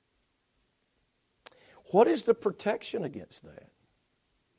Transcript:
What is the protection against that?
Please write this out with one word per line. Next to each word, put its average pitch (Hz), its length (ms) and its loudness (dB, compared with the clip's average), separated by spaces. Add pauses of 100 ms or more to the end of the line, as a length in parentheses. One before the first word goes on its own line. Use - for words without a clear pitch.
(1900)
What 220 140 6
is 320 160 2
the 226 120 4
protection - 680 -4
against - 400 -12
that? 73 260 -20 (920)